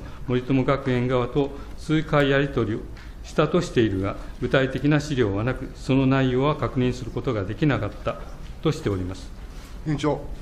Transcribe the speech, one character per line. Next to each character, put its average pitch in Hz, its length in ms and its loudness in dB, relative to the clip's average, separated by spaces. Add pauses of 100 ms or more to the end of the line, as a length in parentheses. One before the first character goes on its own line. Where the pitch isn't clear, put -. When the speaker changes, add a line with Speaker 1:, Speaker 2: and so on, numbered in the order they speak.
(280)
Speaker 1:
森 127 160 0
友 135 200 2
学 135 280 2
園 123 160 2
側 123 200 2
と 139 240 0 (260)
数 156 260 0
回 143 260 4
や 139 100 4
り 143 100 2
取 110 220 0
り - 40 0
を - 40 -4 (440)
し - 100 -12
た 156 140 4
と 175 140 2
し - 80 -4
て 127 120 4
い 107 80 6
る 95 120 0
が、 98 140 -2 (260)
具 120 80 -2
体 131 220 4
的 131 180 0
な 151 100 6
資 147 160 -2
料 104 200 2
は 104 80 0
な 123 100 0
く、 - 220 -8
そ - 180 -2
の 135 120 4
内 131 260 4
容 127 120 2
は 151 120 2
確 127 240 -2
認 123 140 2
す 120 120 -8
る - 60 -8
こ 120 100 -4
と 127 120 -2
が 101 100 -2
で 101 120 -4
き 160 120 2
な 120 120 4
か 104 80 -2
っ - 40 -6 (120)
た - 140 -4 (440)
と 160 100 2
し - 100 -6
て - 80 0
お 101 60 2
り 92 100 -2
ま 92 100 -6
す。 - 140 -12 (580)
Speaker 2:
委 156 40 -2
員 143 60 0
長。 147 220 0 (220)